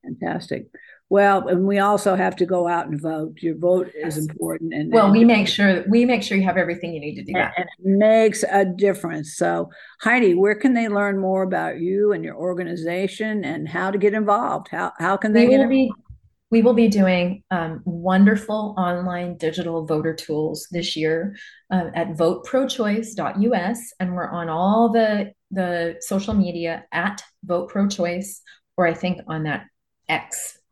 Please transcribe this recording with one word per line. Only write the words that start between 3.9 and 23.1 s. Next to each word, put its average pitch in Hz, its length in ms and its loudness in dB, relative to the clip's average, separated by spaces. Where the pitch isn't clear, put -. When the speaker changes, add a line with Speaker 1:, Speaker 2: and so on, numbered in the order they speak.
Speaker 1:
is 151 220 -8
Speaker 2:
Yes. 156 100 -4
Speaker 1:
important. 165 480 -8
And 151 180 -4
Speaker 2:
Well, 220 140 8
Speaker 1:
and 196 60 6
Speaker 2:
we 226 120 8
make 214 240 6
sure, 190 400 2
we 233 160 6
make 247 180 2
sure 202 140 -2
you 190 80 2
have 185 140 2
everything 175 340 -2
you 156 80 -8
need 147 140 -10
to - 100 -12
do - 100 -10
Speaker 1:
and, - 20 0
Speaker 2:
that. 180 200 -2
Speaker 1:
and 180 100 -6
it 196 320 0
makes 220 440 4
a 196 240 2
difference. 175 680 -2
So, 170 340 -2
Heidi, 226 320 4
where 202 200 4
can 254 200 2
they 233 140 0
learn 202 300 0
more 190 240 0
about 165 380 -4
you 202 320 0
and 165 100 -2
your 160 120 -10
organization 180 1080 -4
and 156 240 -6
how 180 240 -4
to 202 60 -4
get 196 160 4
involved? 208 580 0
How, 180 280 -4
how 185 180 0
can 214 160 -2
they 233 140 8
Speaker 2:
We 247 60 6
Speaker 1:
get 269 80 6
Speaker 2:
will 247 80 4
be, 269 160 4
Speaker 1:
involved? - 180 -6
Speaker 2:
we 226 100 6
will 240 140 6
be 226 140 6
doing, 185 640 2
um, 165 360 -4
wonderful 202 880 2
online 175 640 -4
digital 165 480 -4
voter 156 260 -2
tools 156 580 -6
this 170 240 -6
year, 165 420 -2
uh, 180 240 -2
at 165 240 -4
vote 175 260 0
pro 262 240 -2
choice 220 460 -4